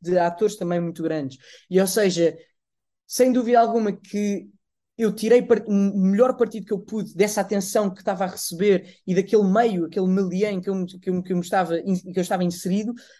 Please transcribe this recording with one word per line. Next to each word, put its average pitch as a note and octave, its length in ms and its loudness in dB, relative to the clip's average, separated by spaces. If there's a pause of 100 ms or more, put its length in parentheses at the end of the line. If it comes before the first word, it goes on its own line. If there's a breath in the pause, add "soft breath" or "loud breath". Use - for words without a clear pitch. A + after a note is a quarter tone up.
de F3 180 0
atores F3 380 0
também F3 240 -4
muito E3+ 220 -6
grandes. D#3 360 -6 (300 loud breath)
E, F3+ 120 2
ou F#3+ 60 4
seja, F3 500 2 (720 loud breath)
sem B3+ 240 2
dúvida A#3+ 300 4
alguma G#3+ 320 2
que G3+ 560 -6 (500)
eu G#3+ 160 0
tirei A#3 280 4
par-, A3 240 2
o G#3+ 60 -4
melhor G3+ 640 2
partido A3+ 300 -4
que - 60 -8
eu G3 80 -2
pude G#3+ 340 -8
dessa G3+ 260 0
atenção G3+ 500 -2
que F#3+ 100 -10
estava F#3+ 240 -4
a F3+ 40 -2
receber F#3 680 -2 (100)
e F#3 80 -2
daquele G3 300 4
meio, F#3+ 400 2
aquele F#3 240 -2
melier F#3+ 440 0
em F#3 80 -6
que G3 100 -6
eu F#3+ 40 -2
me, F#3 120 -4
que F#3 240 -10
eu, F3+ 120 -2
que F#3 100 -6
eu F3+ 40 0
me F3 60 0
estava E3+ 360 -2
in-, F3+ 340 -4
que F#3 60 -4
eu F3 40 2
estava F3+ 200 -2
inserido, F#3+ 520 -2 (260 loud breath)